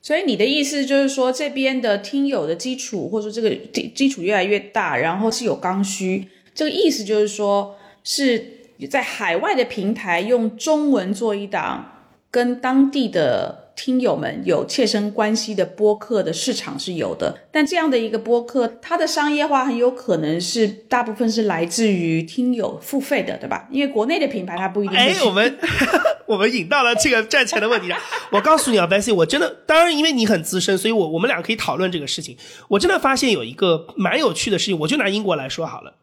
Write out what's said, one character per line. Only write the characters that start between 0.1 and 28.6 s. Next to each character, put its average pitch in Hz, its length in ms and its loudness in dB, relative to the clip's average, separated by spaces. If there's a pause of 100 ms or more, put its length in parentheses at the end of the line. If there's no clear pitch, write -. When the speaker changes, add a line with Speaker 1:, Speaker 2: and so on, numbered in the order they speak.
Speaker 1:
以 359 60 0
你 262 140 0
的 202 100 2
意 285 160 2
思 277 240 -2
就 277 160 4
是 269 60 2
说， 262 240 0
这 285 180 -4
边 262 320 -2
的 208 160 2
听 277 300 -2
友 202 180 -2
的 160 80 0
基 247 220 -6
础， 175 320 -6
或 214 100 -2
者 208 60 -4
说 208 80 -8
这 226 100 -4
个 220 80 2 (220)
基-， - 200 -4
基 269 160 2
础 240 140 -4
越 196 100 0
来 190 120 2
越 202 160 0
大， 190 360 -4
然 160 220 0
后 226 100 0
是 233 160 -4
有 190 120 0
刚 190 260 -2
需， 190 460 -4 (260)
这 311 120 -2
个 302 40 0
意 381 180 2
思 220 140 -2
就 208 160 0
是 208 80 4
说， 202 480 -2 (300)
是 - 680 -2 (180)
在 269 140 0
海 180 360 -2
外 403 180 0
的 247 80 2
平 202 280 -4
台 175 280 -2
用 220 360 0
中 302 360 2
文 196 200 0
做 214 220 -2
一 202 100 -6
档 165 600 -6 (240)
跟 247 300 0
当 269 280 4
地 277 200 0
的 135 680 0
听 254 260 0
友 208 160 2
们 - 280 -6
有 175 200 2
切 254 220 0
身 208 240 0
关 214 240 0
系 220 200 -4
的 190 120 0
播 208 320 0
客 208 240 -2
的 160 100 -2
市 226 220 -2
场 - 240 -8
是 180 160 -8
有 104 200 -4
的， - 260 -4 (120)
但 302 140 2
这 349 100 -2
样 320 140 2
的 254 80 4
一 226 100 -2
个 220 100 -2
播 233 280 0
客， 233 340 -2
它 - 160 -4
的 330 100 2
商 302 240 0
业 294 160 2
化 277 180 2
很 262 120 0
有 240 140 4
可 226 280 -2
能 156 220 0
是 208 280 2
大 240 340 -2
部 226 100 -4
分 226 180 0
是 220 120 0
来 175 240 0
自 214 240 2
于 165 320 2
听 247 320 0
友 - 260 -4
付 277 200 -4
费 269 220 -2
的， - 160 -6
对 - 100 -10
吧？ - 220 -6
因 269 100 -2
为 285 80 0
国 226 180 0
内 330 120 0
的 311 100 0
品 202 180 -6
牌 175 100 -8
它 190 120 -2
不 202 160 -2
一 196 40 -2
定 190 80 0
会 254 160 4
去。 392 60 0
Speaker 2:
哎， 302 60 2
我 220 60 4
们， 220 280 2 (300)
<laughs> - 380 0
我 214 120 0
们 214 120 4
引 214 180 -2
到 277 140 2
了 240 120 4
这 226 160 2
个 226 120 4
赚 247 240 2
钱 - 140 -2
的 214 80 0
问 233 140 2
题 180 60 -8
上。 175 100 -2 (340)
我 202 80 4
告 311 160 6
诉 277 140 0